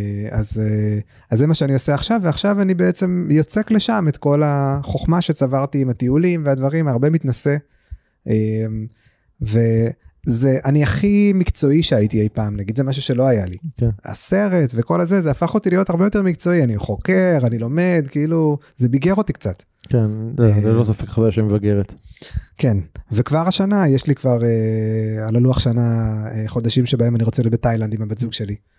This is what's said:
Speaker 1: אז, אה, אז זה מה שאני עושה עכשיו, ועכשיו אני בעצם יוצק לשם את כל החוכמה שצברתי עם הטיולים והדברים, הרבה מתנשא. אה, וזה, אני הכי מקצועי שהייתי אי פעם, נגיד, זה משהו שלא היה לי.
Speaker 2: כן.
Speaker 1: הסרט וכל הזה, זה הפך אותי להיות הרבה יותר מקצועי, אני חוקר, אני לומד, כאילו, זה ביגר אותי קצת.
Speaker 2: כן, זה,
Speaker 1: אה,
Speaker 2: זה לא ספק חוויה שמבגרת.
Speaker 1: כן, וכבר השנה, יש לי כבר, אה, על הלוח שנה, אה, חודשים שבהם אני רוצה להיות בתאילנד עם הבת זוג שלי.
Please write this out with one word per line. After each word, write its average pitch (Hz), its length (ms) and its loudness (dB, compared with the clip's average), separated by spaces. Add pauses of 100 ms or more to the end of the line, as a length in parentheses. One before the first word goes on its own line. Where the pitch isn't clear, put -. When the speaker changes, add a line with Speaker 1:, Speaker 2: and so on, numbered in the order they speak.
(320)
Speaker 1:
אז, 110 340 -4
אה, 107 340 -2 (320)
אז 113 80 2
זה 143 80 4
מה 160 60 2
שאני 139 200 0
עושה 135 200 0
עכשיו, 220 300 -2
ועכשיו 202 380 0
אני 190 120 2
בעצם 180 580 0
יוצק 160 400 0
לשם 214 380 0
את - 80 -4
כל 147 280 0
החוכמה 139 760 0
שצברתי 135 600 -2
עם 131 80 0
הטיולים 156 560 0
והדברים, 139 420 0
הרבה 131 220 2
מתנשא. 143 460 0 (720)
אה, 113 60 0 (1080)
וזה, 117 1200 0
אני 147 180 2
הכי 202 520 2
מקצועי 160 480 2
שהייתי 107 380 2
אי 107 80 2
פעם, 104 260 -4
נגיד, 101 220 -6
זה 139 60 0
משהו 135 180 -4
שלא 127 260 0
היה 107 180 2
לי. 92 120 -8 (200)
Speaker 2:
כן. 117 120 0 (160)
Speaker 1:
הסרט 180 680 0
וכל 170 260 0
הזה, 180 200 0
זה 156 100 0
הפך 165 220 -2
אותי 202 160 0
להיות 185 200 0
הרבה 175 160 2
יותר 202 180 0
מקצועי, 175 400 0
אני 113 140 0
חוקר, 180 640 0
אני 117 160 0
לומד, 160 520 0
כאילו, 156 460 0 (200)
זה 123 120 2
ביגר 139 240 2
אותי 202 200 0
קצת. - 300 -6 (260)
Speaker 2:
כן, 117 180 2 (300)
זה, 120 60 4 (120)
Speaker 1:
אה, 104 60 2
Speaker 2:
זה 110 120 2
לא 117 100 4
ספק 107 240 -2
חוויה 113 240 2
שמבגרת. 104 600 0 (640)
Speaker 1:
כן, 113 200 2 (340)
וכבר 143 360 0
השנה, 196 400 2
יש 135 200 2
לי 139 80 2
כבר, 120 280 0
אה, 110 840 0
על 110 80 -2
הלוח 123 240 4
שנה, 117 560 0 (160)
אה, 110 160 -4
חודשים 120 380 0
שבהם 120 300 0
אני 113 80 0
רוצה 117 180 0
להיות 113 120 2
בתאילנד 113 400 -2
עם 107 80 -6
הבת 107 180 -6
זוג 113 140 -6
שלי. 104 220 -6 (240)